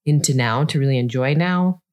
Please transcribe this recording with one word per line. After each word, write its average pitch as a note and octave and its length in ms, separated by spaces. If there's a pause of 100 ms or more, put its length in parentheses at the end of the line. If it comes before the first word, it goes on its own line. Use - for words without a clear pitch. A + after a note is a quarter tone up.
into D3 300
now, B2 300
to D3+ 140
really C3+ 200
enjoy B2+ 360
now F3+ 480 (100)